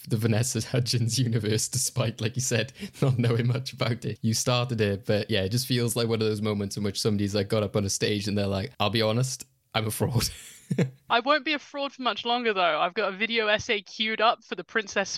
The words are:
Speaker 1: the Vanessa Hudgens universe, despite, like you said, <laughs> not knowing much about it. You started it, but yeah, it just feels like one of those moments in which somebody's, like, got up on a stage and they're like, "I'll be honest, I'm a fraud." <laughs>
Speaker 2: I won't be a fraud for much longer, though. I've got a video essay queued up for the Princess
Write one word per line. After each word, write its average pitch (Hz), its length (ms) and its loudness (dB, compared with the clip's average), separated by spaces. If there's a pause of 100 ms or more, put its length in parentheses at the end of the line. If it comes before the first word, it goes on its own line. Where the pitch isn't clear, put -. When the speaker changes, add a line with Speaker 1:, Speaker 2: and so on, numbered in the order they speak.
Speaker 1:
the 127 100 0
Vanessa 113 440 2
Hudgens 117 560 0
universe, 110 500 0
despite, 113 540 -2
like 113 140 -2
you 123 80 -2
said, 113 280 0 (140)
<laughs> - 160 -8
not 135 160 2
knowing 120 300 2
much 123 260 -2
about 117 320 -2
it. 107 160 -6
You 113 140 2
started 123 440 0
it, 101 280 0
but 104 240 2
yeah, 101 100 2
it 95 80 0
just 123 160 0
feels 120 300 0
like 117 120 0
one 113 140 0
of 110 60 2
those 107 160 -2
moments 101 340 -2
in 104 60 -4
which 101 180 -2
somebody's, 101 320 0
like, 101 160 0
got 107 140 2
up 98 120 -2
on 104 80 2
a 98 60 0
stage 104 380 0
and 101 100 0
they're 101 80 2
like, 98 340 -2
"I'll 104 120 2
be 113 100 2
honest, 113 440 0 (280)
I'm 110 140 0
a 107 40 -2
fraud." - 380 0 (400)
<laughs> 147 400 -2
Speaker 2:
I 233 120 4
won't 277 240 2
be 311 80 0
a 277 60 -2
fraud 277 340 -8
for 262 100 -10
much 269 220 -2
longer, 240 280 2
though. 170 260 2
I've 175 140 0
got 202 180 0
a 185 60 -6
video 220 300 0
essay 208 340 0
queued 220 400 -4
up 233 220 2
for - 100 -10
the 180 100 -8
Princess 208 540 -4